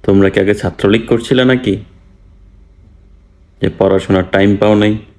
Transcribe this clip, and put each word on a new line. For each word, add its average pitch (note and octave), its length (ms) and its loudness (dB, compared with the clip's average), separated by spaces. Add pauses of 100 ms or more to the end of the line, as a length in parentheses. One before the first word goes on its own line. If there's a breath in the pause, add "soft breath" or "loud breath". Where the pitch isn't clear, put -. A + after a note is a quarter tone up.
তোমরা G2 260 4
কি G2 100 -2
আগে G2 160 0
ছাত্রলীগ G#2 500 -2
করছিলে B2+ 400 -2
নাকি, B2 300 0 (1900)
যে - 60 -2 (100)
পড়াশোনার F#2+ 540 0
টাইম G2 260 2
পাও G#2+ 180 2
নাই? G#2 180 0 (260)